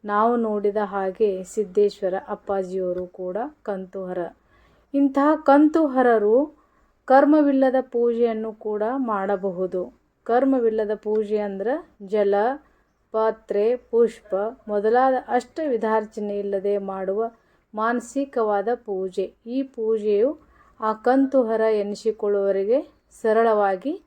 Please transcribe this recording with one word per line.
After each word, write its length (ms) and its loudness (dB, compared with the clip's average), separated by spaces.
ನಾವು 300 2
ನೋಡಿದ 480 -2
ಹಾಗೆ 600 -2
ಸಿದ್ದೇಶ್ವರ 680 -2
ಅಪ್ಪಾಜಿಯವರು 800 -4
ಕೂಡ 300 -8
ಕಂತುಹರ. 540 -8
ಇಂತಹ 420 2
ಕಂತುಹರರು 1200 4
ಕರ್ಮವಿಲ್ಲದ 760 4
ಪೂಜೆಯನ್ನು 720 -2
ಕೂಡ 300 -6
ಮಾಡಬಹುದು. 960 -4
ಕರ್ಮವಿಲ್ಲದ 720 0
ಪೂಜೆ 420 -2
ಅಂದ್ರೆ 500 -4
ಜಲ, 280 2
ಪಾತ್ರೆ, 640 0
ಪುಷ್ಪ 600 -2
ಮೊದಲಾದ 460 2
ಅಷ್ಟ 400 -4
ವಿಧಾರ್ಚನೆ 720 -2
ಇಲ್ಲದೆ 380 -2
ಮಾಡುವ 540 -4
ಮಾನಸಿಕವಾದ 1000 -2
ಪೂಜೆ. 580 -6
ಈ 180 -4
ಪೂಜೆಯು 760 0
ಆ 140 -2
ಕಂತುಹರ 680 2
ಎನಿಸಿಕೊಳ್ಳುವವರಿಗೆ 1300 0
ಸರಳವಾಗಿ 840 2